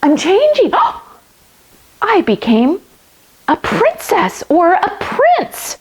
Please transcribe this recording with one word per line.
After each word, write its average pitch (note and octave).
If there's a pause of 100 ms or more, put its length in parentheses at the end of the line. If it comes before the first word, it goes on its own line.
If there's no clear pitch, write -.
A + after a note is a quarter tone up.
I'm D4
changing. G#4
<gasps> -
I F4+
became A#3+ (680)
a D4+
princess -
or E4+
a F#4+
prince. -